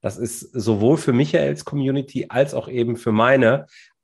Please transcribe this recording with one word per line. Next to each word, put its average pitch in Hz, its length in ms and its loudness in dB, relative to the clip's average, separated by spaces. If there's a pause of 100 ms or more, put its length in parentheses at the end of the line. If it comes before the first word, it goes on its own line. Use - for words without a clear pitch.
Das 107 140 -6
ist 113 240 -8
sowohl 113 560 0
für 151 160 -2
Michaels 147 520 0
Community 135 640 -4
als 139 260 0
auch 123 140 -6
eben 120 280 -2
für 117 160 -2
meine 123 540 4 (380)